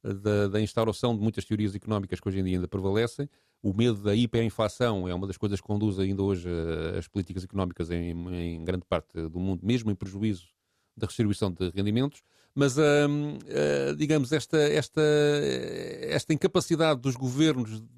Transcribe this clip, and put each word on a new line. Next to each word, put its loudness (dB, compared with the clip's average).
eh, -4
da, 2
da 0
instauração 0
de -2
muitas 0
teorias -2
económicas -4
que -6
hoje -2
em 0
dia 0
ainda -2
prevalecem. -2
O 0
medo 2
da 2
hiperinflação 0
é -2
uma -4
das -6
coisas -2
que -20
conduz 0
ainda 0
hoje, 0
eh, -4
as -8
políticas -6
económicas -4
em, -2
em -4
grande -2
parte -4
do -8
mundo, -2
mesmo 0
em 2
prejuízo -4
da -4
redistribuição 0
de -2
rendimentos. 0
Mas, 2
hum, 2
eh, 0
digamos, 2
esta, 0
esta, 2
esta 0
incapacidade 2
dos 0
governos 0